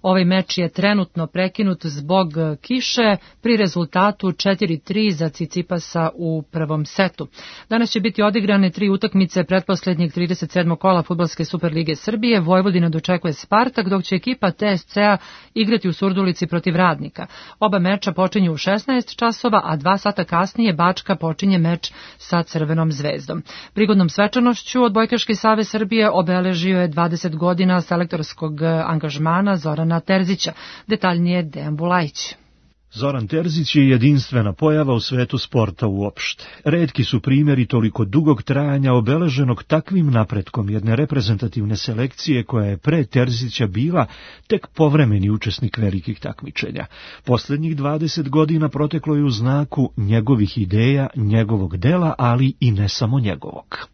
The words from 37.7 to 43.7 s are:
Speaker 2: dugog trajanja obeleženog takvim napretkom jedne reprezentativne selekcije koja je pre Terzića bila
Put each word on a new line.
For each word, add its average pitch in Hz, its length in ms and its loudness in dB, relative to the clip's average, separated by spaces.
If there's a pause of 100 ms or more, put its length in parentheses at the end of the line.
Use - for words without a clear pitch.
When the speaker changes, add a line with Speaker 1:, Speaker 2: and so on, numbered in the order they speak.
Speaker 2:
dugog 143 380 2
trajanja 139 500 0
obeleženog 127 720 0
takvim 160 480 0
napretkom 104 580 0
jedne 110 260 0
reprezentativne 113 800 -2
selekcije 123 680 -2
koja 107 220 -2
je 101 120 -2
pre 147 260 0
Terzića 120 640 0
bila 131 380 0 (420)